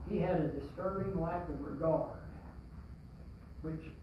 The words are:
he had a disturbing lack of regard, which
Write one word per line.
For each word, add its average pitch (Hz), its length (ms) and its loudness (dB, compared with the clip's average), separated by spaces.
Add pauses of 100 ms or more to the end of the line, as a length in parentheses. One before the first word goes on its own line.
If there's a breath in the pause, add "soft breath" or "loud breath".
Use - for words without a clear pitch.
he 202 120 4
had 175 160 6
a 156 120 6
disturbing 185 720 0
lack 165 280 2
of 139 140 -2
regard, 143 580 4 (1400)
which 160 180 -2 (220)